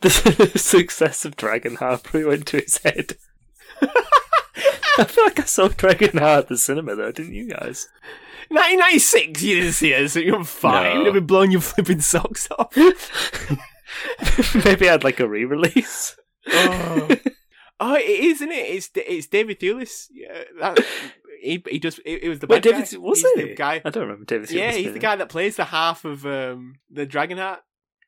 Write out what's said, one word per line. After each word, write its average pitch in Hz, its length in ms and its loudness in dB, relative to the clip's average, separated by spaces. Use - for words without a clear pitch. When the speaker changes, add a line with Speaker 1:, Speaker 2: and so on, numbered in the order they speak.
Speaker 1:
the 190 500 4
<laughs> - 40 -6
success 170 680 2
of 147 100 -10
Dragonheart 120 680 -4
probably 156 240 -2
went 147 220 0
to 147 120 -2
his - 160 -4
head. - 380 -4
<laughs> - 320 -20
I 220 60 4
feel - 200 4
like 403 160 2
I - 40 -6
saw 196 240 2
Dragonheart 160 720 4
at - 80 -6
the 127 100 -4
cinema, 143 360 -2
though, 107 160 -6
didn't 165 220 -14
you 226 160 -12
guys? - 400 -12
Speaker 2:
Nineteen 359 300 2
ninety-six, 165 640 2
you 185 180 2
didn't 170 120 0
see 156 220 0
it, 143 160 0
so 170 100 -2
you're 180 240 0
fine. 147 480 0
Speaker 3:
No. - 60 0
Speaker 2:
You'd 208 80 2
have 196 80 4
been 180 120 2
blowing 190 240 4
your 180 120 2
flipping 175 400 -2
socks - 480 -2
off. - 260 -4
<laughs> - 0 -
Speaker 1:
<laughs> - 1900 0
Maybe 190 240 4
I 175 40 6
had, 147 120 2
like, 135 160 0
a 117 80 2
re-release. 147 880 -2
Speaker 2:
Oh. 175 640 0
Speaker 1:
<laughs> - 40 0
Speaker 2:
Oh, 254 160 -2
it 285 140 0
is, 277 280 2
isn't 294 160 -8
it? - 20 -8
It's 185 180 -8
D-, 185 140 -6
it's 160 240 -8
David 214 340 -2
Thewlis. 226 500 -6
Yeah, - 340 -18
that, 180 180 0
he, 165 260 -6
he 156 100 -6
just, 160 280 -8
it, 160 160 -10
it 165 80 -6
was 147 80 -10
the 139 80 -10
Speaker 1:
Wait, - 160 4
Speaker 2:
bad 226 100 6
Speaker 1:
David, 202 180 -2
Speaker 2:
guy. 202 80 -14
Speaker 1:
was 196 220 -2
Speaker 2:
He's 508 120 4
Speaker 1:
it? 180 180 0
Speaker 2:
the - 40 -16
guy. 151 300 -4
Speaker 1:
I 156 60 -6
don't 214 140 -6
remember 104 200 -12
David 107 240 -6
Thewlis 165 40 -10
Speaker 2:
Yeah, 185 160 -2
he's 233 80 -4
Speaker 1:
being 190 100 -4
Speaker 2:
the - 60 -6
Speaker 1:
in - 40 -12
it. 196 60 -12
Speaker 2:
guy 214 140 0
that 190 120 -8
plays 190 280 -6
the 165 100 -4
half 165 400 -4
of, 143 180 -12
um, 127 520 -10
the 143 160 -10
Dragonheart. 175 520 -8